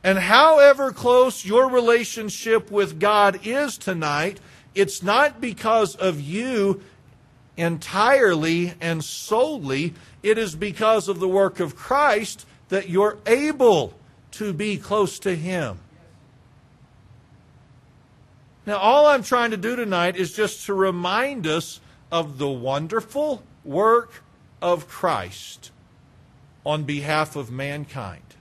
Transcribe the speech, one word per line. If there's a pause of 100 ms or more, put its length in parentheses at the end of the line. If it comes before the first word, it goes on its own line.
And
however
close
your
relationship
with
God
is
tonight, (340)
it's
not
because
of
you (760)
entirely
and
solely. (280)
It
is
because
of
the
work
of
Christ (240)
that
you're (100)
able (400)
to
be
close
to
him. (3000)
Now,
all
I'm
trying
to
do
tonight
is
just
to
remind
us (300)
of
the
wonderful (220)
work (400)
of
Christ (960)
on
behalf
of
mankind. (180)